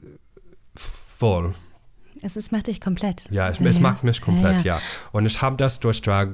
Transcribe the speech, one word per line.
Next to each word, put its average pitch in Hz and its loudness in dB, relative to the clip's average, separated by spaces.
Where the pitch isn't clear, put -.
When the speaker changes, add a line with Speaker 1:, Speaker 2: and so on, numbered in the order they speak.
Speaker 1:
voll. - -2
Speaker 2:
Es 196 -8
ist, 214 -6
macht 208 -2
dich 196 -6
komplett. 185 -4
Speaker 1:
Ja, 95 0
es, 87 -2
Speaker 2:
Ja, - 2
Speaker 1:
es 117 4
Speaker 2:
ja. 175 4
Speaker 1:
macht 127 2
mich 117 2
komplett, 180 4
Speaker 2:
Ja, 90 0
ja. - -
Speaker 1:
ja. - -6
Und 107 2
ich 110 0
hab 135 0
das 135 2
durch 113 0
Drag, 98 2